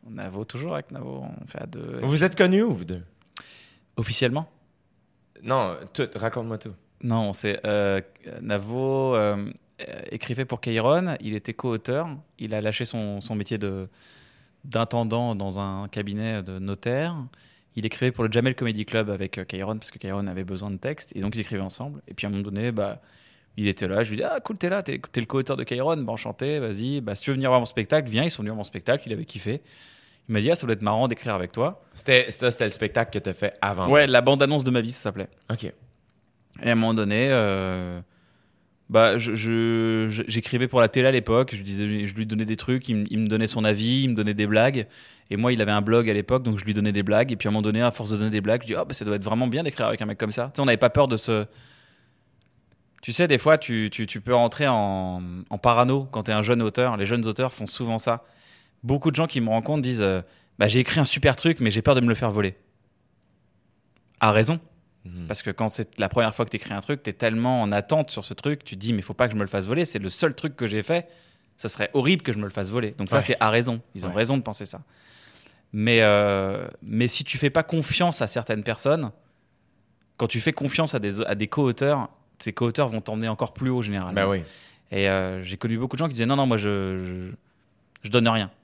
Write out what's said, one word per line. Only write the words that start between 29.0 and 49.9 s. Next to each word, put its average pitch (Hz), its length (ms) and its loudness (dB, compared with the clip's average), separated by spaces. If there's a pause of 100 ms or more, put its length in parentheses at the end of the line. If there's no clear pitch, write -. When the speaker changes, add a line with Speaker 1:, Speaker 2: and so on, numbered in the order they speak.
Speaker 1:
il 113 80 -6
avait 107 100 -8
kiffé. 110 380 -6 (680)
Il 117 40 -2
m'a 107 80 2
dit, « 117 120 2
Ah, - 20 6
ça 165 120 -6
doit 113 80 2
être 98 80 -8
marrant 107 260 2
d'écrire 117 260 -2
avec 90 180 -4
toi. » 143 300 -2 (120)
Speaker 2:
C'était, 127 360 4
ça, 123 200 0
c'était 117 140 -2
le 107 60 0
spectacle 110 480 -2
que - 40 -
t'as 95 100 -6
fait 101 300 -4
avant. 95 260 0
Speaker 1:
Ouais, 147 180 8
La 127 140 6
bande-annonce 139 440 4
de 127 60 2
ma 123 120 2
vie, 117 100 -4
ça - 120 -12
s'appelait. 98 240 -6 (220)
Speaker 2:
Ok. 120 140 -4
Speaker 1:
Et - 80 -8 (960)
à 120 40 6
un - 20 6
moment 113 200 2
donné, 110 360 2
euh, 95 720 0 (880)
bah, 110 280 6
je, 113 160 -2
je, 113 760 2
je, 107 180 -2
j'écrivais 117 400 0
pour 127 140 4
la 113 60 8
télé 127 200 4
à - 20 6
l'époque, 123 440 2
je 98 80 -10
disais, 104 440 -2
je 98 80 -8
lui 110 120 -2
donnais 110 180 -2
des 110 120 -2
trucs, 127 340 -2
il 113 60 2
me, 104 140 0
il 107 100 -2
me 110 60 2
donnait 110 200 2
son 110 180 0
avis, 110 400 2
il 131 60 2
me 120 40 2
donnait 107 200 0
des 104 120 0
blagues. 110 400 4 (440)
Et 101 80 -2
moi, 123 140 2
il 117 100 2
avait 104 100 2
un 104 80 4
blog 110 300 4
à - 20 4
l'époque, 123 300 2
donc 110 160 0
je 95 80 -8
lui 107 80 0
donnais 104 180 2
des 101 100 0
blagues. 110 300 4
Et 107 40 -4
puis 107 120 -4
à - 20 0
un - 20 2
moment 107 100 2
donné, 107 180 0
à 120 100 4
force 107 200 -6
de 107 80 0
donner 107 120 0
des 107 120 0
blagues, 107 200 2
je 113 40 -14
dis, « 113 120 -4
Oh, - 60 -2
bah, - 100 -10
ça - 120 -6
doit 104 100 0
être 98 80 -4
vraiment 110 220 0
bien 127 160 -2
d'écrire 135 240 -4
avec 107 160 -2